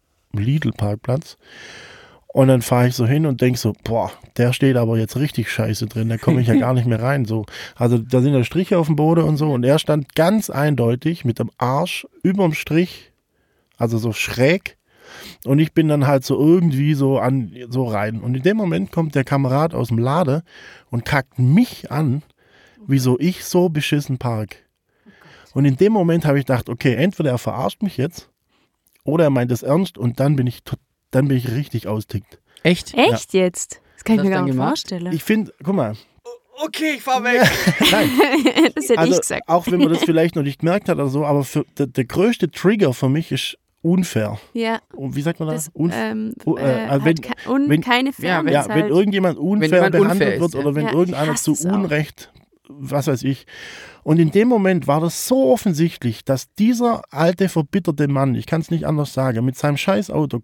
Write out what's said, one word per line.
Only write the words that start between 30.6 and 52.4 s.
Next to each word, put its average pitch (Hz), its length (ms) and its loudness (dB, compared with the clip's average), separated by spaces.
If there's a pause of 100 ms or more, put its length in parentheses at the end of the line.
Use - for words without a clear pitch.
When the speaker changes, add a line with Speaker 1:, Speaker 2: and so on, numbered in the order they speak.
Speaker 1:
to-, - 120 -8 (340)
dann 135 180 2
bin 135 100 2
ich 120 120 -4
richtig 120 380 -4
austickt. 104 520 -8 (220)
Speaker 2:
Echt? - 340 0
Speaker 3:
Echt 262 380 2
Speaker 1:
Ja. 190 120 2
Speaker 3:
jetzt? - 360 -8 (140)
Das - 80 -20
kann 220 160 2
Speaker 2:
Was 190 60 0
Speaker 3:
ich 196 40 2
mir - 0 -
Speaker 2:
hast 190 60 0
Speaker 3:
gar 185 60 0
Speaker 2:
du - 40 0
Speaker 3:
nicht 135 60 0
Speaker 2:
dann 127 60 0
gemacht? 131 120 0
Speaker 3:
vorstellen. 180 440 -6
Speaker 1:
Ich 156 100 -4
find, 214 300 -2 (100)
guck 196 120 -2
mal. 117 180 -2 (300)
Speaker 2:
O-, - 420 -12
okay, 311 320 -4
ich 208 40 -16
fahr 214 220 -2
weg. 247 180 4
Speaker 1:
<laughs> 185 500 2
Nein. 277 200 2 (320)
Speaker 3:
<laughs> 277 320 4
Das 302 140 -4
hätte 220 100 4
Speaker 1:
Also, 170 160 4
Speaker 3:
ich 156 60 2
gesagt. - 260 -6
Speaker 1:
auch 170 240 2
wenn 175 80 2
man 143 100 4
das 160 140 0
Speaker 3:
<laughs> - 20 0
Speaker 1:
vielleicht 165 300 2
noch 151 80 0
nicht 139 160 -4
gemerkt 175 300 0
hat 165 80 0
oder 139 120 -2
so, 143 160 -2
aber 143 180 0
für, - 220 -4 (140)
der, 143 80 0
der 123 180 -4
größte 185 460 0
Trigger 185 420 2
für 131 160 0
mich 156 220 -2
ist - 260 -6 (240)
unfair. 120 560 0 (160)
Speaker 3:
Ja. 226 260 -4 (140)
Speaker 1:
Und 131 220 -10
wie 143 60 -4
sagt 165 180 -4
man 160 100 -6
das? 160 160 -6
Speaker 3:
Das, - 80 -18
Speaker 1:
Unf-, 170 220 -2
Speaker 3:
ähm, 220 380 -6 (120)
Speaker 1:
u-, - 120 -2
äh, 220 280 -2
Speaker 3:
äh, - 40 -8
Speaker 1:
also 139 160 0
wenn, 165 120 2
Speaker 3:
hat - 60 -8
ke-, - 260 -10
un-, 277 200 0
Speaker 1:
wenn, 175 120 2
Speaker 3:
keine 254 360 0
Speaker 2:
Ja, 165 260 -2
wenn 156 100 0
Speaker 1:
ja, 143 100 2
Speaker 3:
Fairness - 40 -6
Speaker 1:
wenn 117 160 0
Speaker 3:
halt. 208 80 -2
Speaker 1:
irgendjemand 190 480 2
unfair 190 220 0 (100)
Speaker 2:
Wenn 185 60 4
jemand 180 160 4
Speaker 1:
behandelt 202 180 4 (100)
Speaker 2:
unfair 104 200 0
Speaker 1:
wird 170 80 0
Speaker 2:
ist, 156 60 -8
Speaker 1:
oder 143 140 -2
Speaker 2:
ja. 139 60 -2
Speaker 1:
wenn 151 80 0
Speaker 3:
Ja, 226 60 0
ich 147 80 0
Speaker 1:
irgendeiner 156 340 0
Speaker 3:
hasse 131 140 -4
Speaker 1:
zu 160 80 2
Speaker 3:
es 151 120 -2
auch. 185 80 0
Speaker 1:
Unrecht, 156 580 -4 (360)